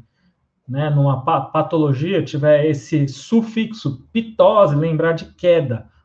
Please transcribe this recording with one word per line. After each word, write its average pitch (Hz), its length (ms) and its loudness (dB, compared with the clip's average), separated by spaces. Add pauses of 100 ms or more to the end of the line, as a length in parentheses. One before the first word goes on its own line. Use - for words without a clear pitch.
(640)
né, 139 220 -4
numa 139 380 0
pa-, 165 160 0
patologia, 156 840 -2
tiver 147 440 2
esse 147 400 -2
sufixo - 1080 -4
pitose, 202 600 2
lembrar 160 380 0
de 160 120 -8
queda, 151 640 0 (180)